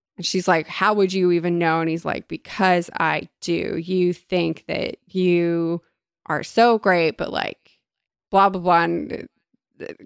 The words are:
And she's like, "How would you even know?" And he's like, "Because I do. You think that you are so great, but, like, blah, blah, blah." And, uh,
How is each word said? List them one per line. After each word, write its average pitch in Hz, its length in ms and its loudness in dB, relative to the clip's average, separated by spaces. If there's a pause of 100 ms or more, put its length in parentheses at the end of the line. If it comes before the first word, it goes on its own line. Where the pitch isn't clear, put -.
(180)
And 170 80 -10
she's 185 220 -2
like, 165 200 2
"How 208 280 0
would 190 180 2
you 185 200 2
even 170 260 0
know?" 165 220 2
And 165 80 -2
he's 165 160 -4
like, - 220 -6
"Because 180 600 -2 (100)
I 156 280 -2 (140)
do. 170 360 -4
You 180 360 0
think 165 540 -4
that - 280 -6 (100)
you 170 760 0 (440)
are 151 160 -4
so 233 380 2
great, 175 380 2
but, 165 160 -8
like, - 360 -6 (600)
blah, 196 180 6
blah, 190 120 -4
blah." 170 240 4
And, 170 420 -6 (520)
uh, - 60 -10 (200)